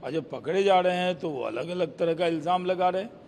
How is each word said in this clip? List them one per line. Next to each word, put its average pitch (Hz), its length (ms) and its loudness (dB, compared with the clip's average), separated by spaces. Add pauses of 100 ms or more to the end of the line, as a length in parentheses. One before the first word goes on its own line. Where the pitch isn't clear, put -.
और 131 60 -6
जब 151 200 -4
पकड़े 160 320 -2
जा 196 180 6
रहे 180 160 2
हैं 180 220 0
तो 175 120 -4
वो 131 120 -4
अलग-अलग 156 540 -4
तरह 165 180 0
का 170 120 0
इल्ज़ाम 170 380 0
लगा 180 240 2
रहे 185 140 0
हैं। 233 80 -10 (180)